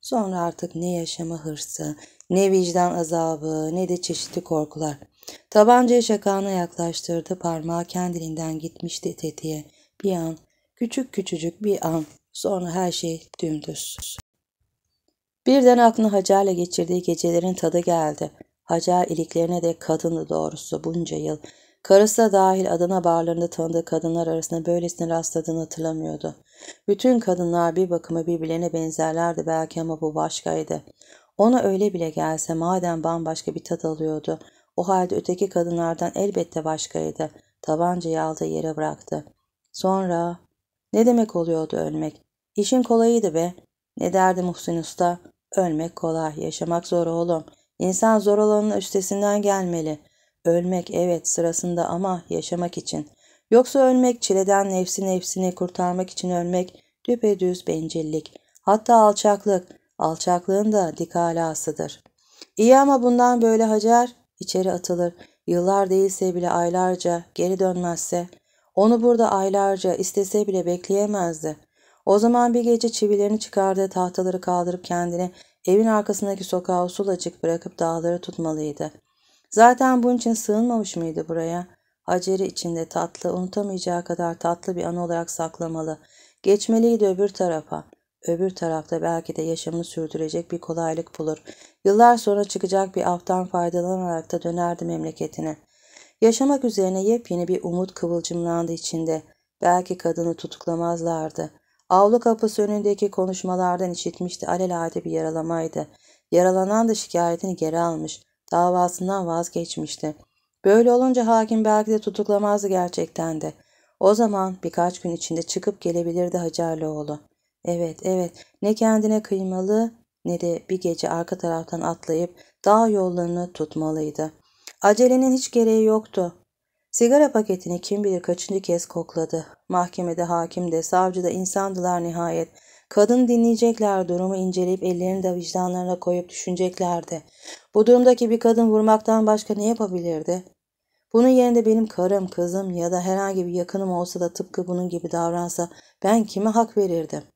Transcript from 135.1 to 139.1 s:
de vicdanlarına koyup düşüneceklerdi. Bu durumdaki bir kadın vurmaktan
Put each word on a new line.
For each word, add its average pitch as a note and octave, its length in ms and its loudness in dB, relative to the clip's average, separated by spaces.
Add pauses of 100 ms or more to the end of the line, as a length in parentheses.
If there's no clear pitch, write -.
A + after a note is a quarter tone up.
de F#3 120 0
vicdanlarına F3+ 640 -4
koyup F3+ 300 -2
düşüneceklerdi. F3 920 -4 (520)
Bu G#3+ 100 6
durumdaki B3 440 6
bir A3+ 100 2
kadın A3+ 300 4
vurmaktan G#3+ 580 4